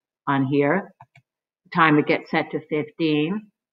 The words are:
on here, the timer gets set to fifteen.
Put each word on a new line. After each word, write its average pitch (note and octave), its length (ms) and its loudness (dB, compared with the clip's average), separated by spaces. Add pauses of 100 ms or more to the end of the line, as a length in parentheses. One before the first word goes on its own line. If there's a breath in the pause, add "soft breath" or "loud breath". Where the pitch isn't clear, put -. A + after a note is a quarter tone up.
(280)
on C#3 180 0
here, C#3+ 480 0 (680)
the - 100 -20
timer D#3 300 4
gets D#3 260 -2
set D#3 220 -2
to D#3 160 -6
fifteen. D#3 840 -4 (220)